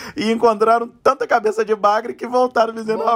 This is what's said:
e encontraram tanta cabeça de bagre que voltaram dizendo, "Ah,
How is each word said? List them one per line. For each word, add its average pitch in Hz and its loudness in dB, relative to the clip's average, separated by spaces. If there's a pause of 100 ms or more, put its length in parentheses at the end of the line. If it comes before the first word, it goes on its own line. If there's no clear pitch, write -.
(160)
e 214 -2
encontraram 226 2 (160)
tanta 269 0
cabeça 220 0
de 214 -2
bagre 214 0
que - -14
voltaram 247 0
dizendo, 220 -4
"Ah, 233 0